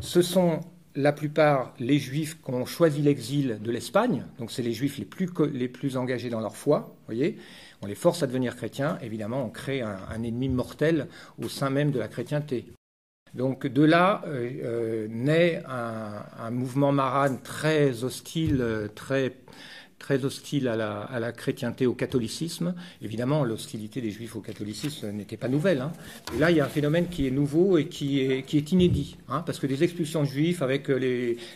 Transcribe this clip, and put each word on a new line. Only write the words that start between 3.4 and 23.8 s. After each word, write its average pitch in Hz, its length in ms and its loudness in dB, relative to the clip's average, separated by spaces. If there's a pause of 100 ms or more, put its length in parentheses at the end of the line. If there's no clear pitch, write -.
de 117 80 -4
l'Espagne, 135 540 0 (140)
donc 117 120 -8
c'est - 120 -6
les 117 100 0
Juifs 139 260 -2
les 104 60 -4
plus 180 240 -4
co-, 160 160 0
les 127 240 -2
plus 131 300 -4
engagés 123 320 -2
dans 113 100 -2
leur 104 160 -6
foi, 160 480 0
voyez. 143 320 -2 (460)
On 104 40 -8
les 101 80 -6
force 170 280 2
à 143 40 2
devenir 123 300 0
chrétiens, 139 460 -4
évidemment, 113 420 -4
on 107 60 -6
crée 135 320 -6
un, 104 160 -6 (100)
un 113 140 -6
ennemi 120 260 -2
mortel 135 600 0 (300)
au 120 120 -4
sein 139 180 -2
même 143 220 2
de 127 80 0
la 110 100 -2
chrétienté. 135 560 -4 (680)
Donc 131 320 -2
de 135 160 4
là, 175 440 6
euh, 127 240 -4 (140)
euh, 113 460 -2
naît 156 580 2
un, 110 560 -8 (180)
un 113 80 -6
mouvement 131 420 2
marane 135 500 2
très 147 600 2
hostile, 143 600 0
euh, 110 260 0
très, 135 460 -2 (640)
très 139 260 0
hostile 131 440 -2
à 113 80 0
la, 104 240 -2
à 123 200 -6
la 117 120 -4
chrétienté, 127 520 -2
au 123 80 4
catholicisme. 165 840 -2 (280)
Évidemment, 123 420 0
l'hostilité 110 560 -6